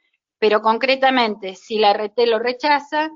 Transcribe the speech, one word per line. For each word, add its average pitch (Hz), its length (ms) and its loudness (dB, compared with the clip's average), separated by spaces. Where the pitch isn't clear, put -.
Pero 214 240 2
concretamente, 226 920 0
si 214 240 -8
la 208 140 4
R 208 160 -2
T 233 180 0
lo 220 140 0
rechaza, 285 760 -2